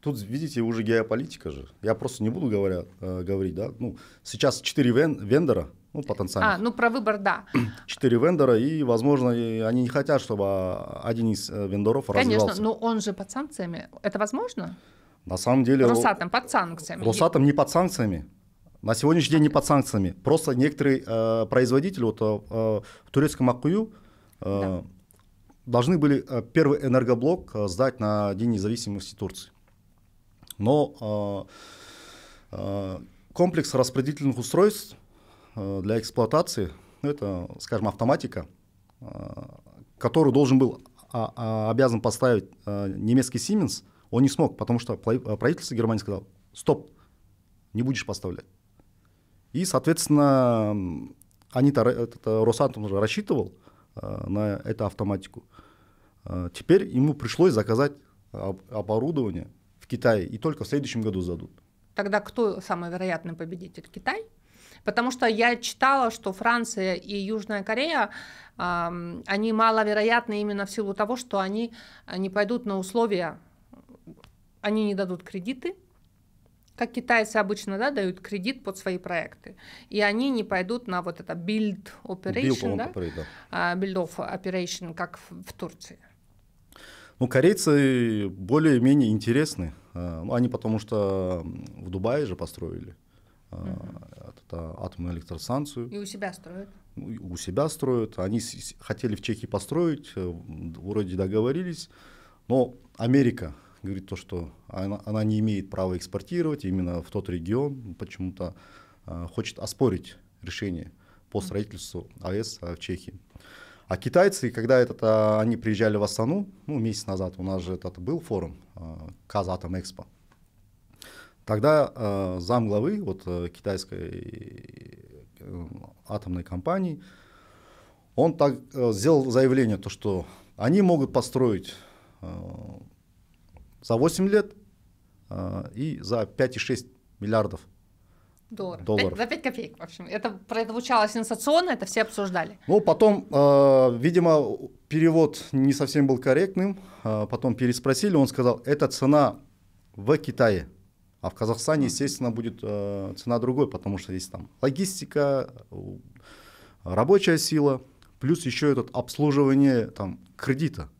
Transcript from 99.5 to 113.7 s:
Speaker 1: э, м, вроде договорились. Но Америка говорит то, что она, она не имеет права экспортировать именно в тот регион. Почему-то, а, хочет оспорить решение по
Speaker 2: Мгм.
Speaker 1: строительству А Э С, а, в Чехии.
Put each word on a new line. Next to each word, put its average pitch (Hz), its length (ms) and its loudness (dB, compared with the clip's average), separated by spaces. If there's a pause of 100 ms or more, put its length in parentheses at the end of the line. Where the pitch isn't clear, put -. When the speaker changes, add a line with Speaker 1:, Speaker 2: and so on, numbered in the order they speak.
Speaker 1:
э, 95 60 -6
м, 85 520 -10
вроде 95 420 -4
договорились. 120 720 -2 (580)
Но 123 260 2 (240)
Америка 120 560 2 (300)
говорит 95 240 -8
то, 101 80 -8
что 87 340 -10 (180)
она, 95 380 -8
она 107 180 -2
не 107 160 2
имеет 104 300 -2
права 92 280 -2
экспортировать 156 680 -6
именно 90 380 -2
в - 80 -16
тот 98 180 -6
регион. 110 720 -4
Почему-то, 90 560 -8 (500)
а, 85 220 -10
хочет - 320 -8
оспорить - 560 -2 (260)
решение 90 500 -8 (380)
по 101 100 -2
Speaker 2:
Мгм. 95 60 -8
Speaker 1:
строительству 95 640 -8 (120)
А 92 120 -6
Э 107 100 -4
С, - 180 -12
а, 85 140 -8
в - 40 -18
Чехии. - 340 -10 (760)